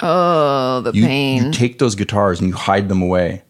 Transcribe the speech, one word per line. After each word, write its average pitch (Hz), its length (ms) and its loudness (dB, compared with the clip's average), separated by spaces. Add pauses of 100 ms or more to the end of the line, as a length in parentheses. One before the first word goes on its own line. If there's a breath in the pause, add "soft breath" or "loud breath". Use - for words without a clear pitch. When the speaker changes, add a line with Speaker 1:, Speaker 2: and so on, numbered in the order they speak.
Speaker 1:
Oh, 151 760 0
the 117 100 -4
Speaker 2:
You, 104 160 2
Speaker 1:
pain. 135 380 0
Speaker 2:
you 147 80 -2
take 120 260 -2
those 120 160 0
guitars 98 460 0
and 92 80 0
you 90 80 -4
hide 98 320 0
them 95 140 0
away. 90 480 0